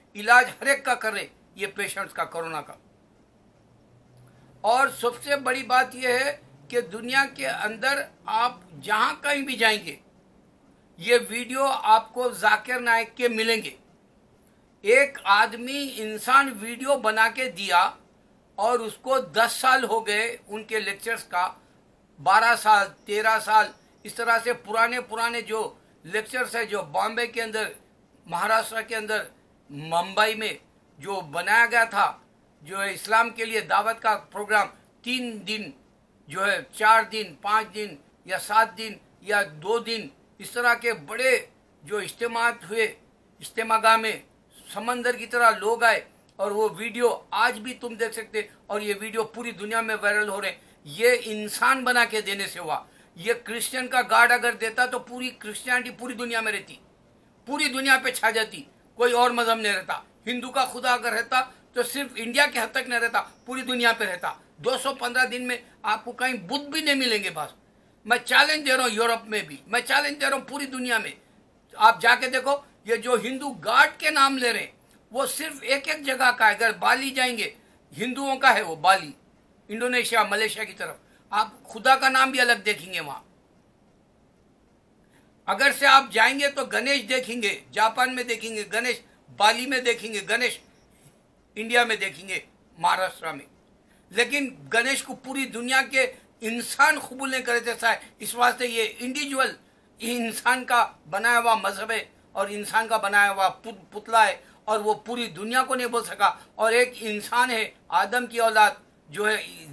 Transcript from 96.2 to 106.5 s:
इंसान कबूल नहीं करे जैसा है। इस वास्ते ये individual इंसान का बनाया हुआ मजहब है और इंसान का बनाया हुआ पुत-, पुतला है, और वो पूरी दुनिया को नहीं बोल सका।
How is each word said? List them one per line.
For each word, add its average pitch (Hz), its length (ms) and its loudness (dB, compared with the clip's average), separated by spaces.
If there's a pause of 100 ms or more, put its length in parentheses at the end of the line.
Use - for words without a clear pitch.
इंसान 240 560 0
कबूल 262 320 -8
नहीं 262 120 -2
करे 240 180 0
जैसा 226 280 -2
है। 208 120 0 (200)
इस 214 140 -8
वास्ते 240 320 2
ये 226 180 -2
individual 262 680 -4 (440)
इंसान 240 640 -2
का 240 200 2 (240)
बनाया 220 300 2
हुआ 233 200 4
मजहब 202 340 -4
है 208 160 -2 (280)
और 202 160 -2
इंसान 208 360 -2
का 220 120 0
बनाया 202 300 4
हुआ 196 200 0
पुत-, 190 440 -12
पुतला 220 300 4
है, 190 180 2 (260)
और 214 140 0
वो 214 140 0
पूरी 233 340 -8
दुनिया 214 340 -2
को 262 120 -2
नहीं 247 120 -4
बोल 233 160 -2
सका। 208 240 0 (300)